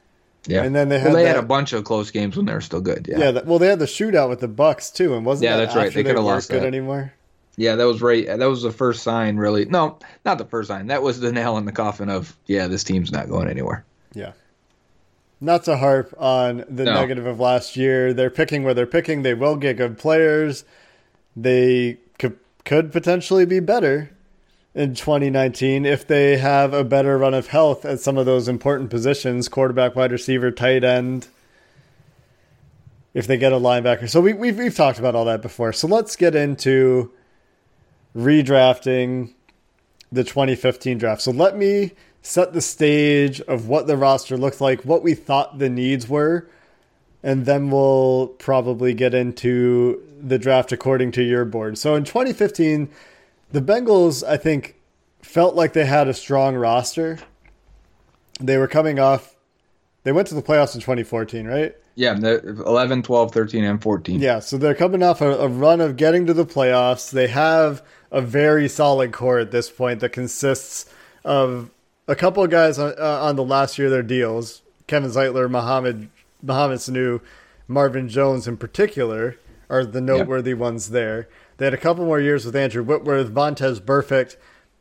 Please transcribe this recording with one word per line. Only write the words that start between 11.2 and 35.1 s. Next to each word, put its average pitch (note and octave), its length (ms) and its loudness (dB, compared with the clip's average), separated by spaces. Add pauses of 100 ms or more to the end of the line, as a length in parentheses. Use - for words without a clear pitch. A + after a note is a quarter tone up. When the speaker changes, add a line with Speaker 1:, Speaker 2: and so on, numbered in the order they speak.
Speaker 1:
nail A#2 240 -2
in G#2 80 -4
the G2+ 80 -8
coffin G#2 360 -6
of, F#2+ 260 -6 (100)
yeah, G2 220 -2
this F2+ 180 -6
team's F2+ 260 -2
not - 160 -6
going F2 220 -4
anywhere. - 340 -8 (300)
Speaker 2:
Yeah. G2 180 -14 (1120)
Not E3+ 240 2
to D#3+ 100 2
harp C3+ 420 2
on B2+ 520 0
the B2+ 160 -4
Speaker 1:
No. A2+ 80 2
Speaker 2:
negative B2+ 320 -2
of A#2+ 160 -6
last B2 340 0
year. C3 380 2
They're B2+ 160 0
picking D3 340 -2
where C3 100 0
they're A#2+ 140 0
picking. D#3+ 360 -2
They B2 100 2
will C#3+ 240 0
get C3+ 180 -2
good A#2 220 -4
players. D#3 640 2 (720)
They B2 640 2 (200)
could, - 220 -6 (240)
could D3+ 300 0
potentially F3+ 520 2
be F#3 140 0
better D#3+ 520 0 (640)
in C#3+ 180 -2
twenty C#3 380 0
nineteen C3+ 520 0
if C#3+ 220 0
they C#3+ 320 4
have C#3 360 2
a C#3+ 100 0
better C#3 340 2
run C3+ 160 2
of C3 140 -2
health D3 380 2
at C#3 140 -4
some C3+ 200 -2
of B2+ 80 2
those B2+ 200 2
important B2+ 440 -2
positions, B2 580 -2
quarterback, B2+ 460 0
wide B2+ 160 0
receiver, B2 400 -2
tight B2 320 2
end, B2+ 440 0 (1900)
if C3+ 100 -4
they C3 100 2
get C3 160 2
a C3 60 2
linebacker. B2 500 2
So E3 140 4
we, G3+ 100 4
we've, A3 260 -2
we've B3 180 -4
talked C3 240 2
about A#2+ 160 0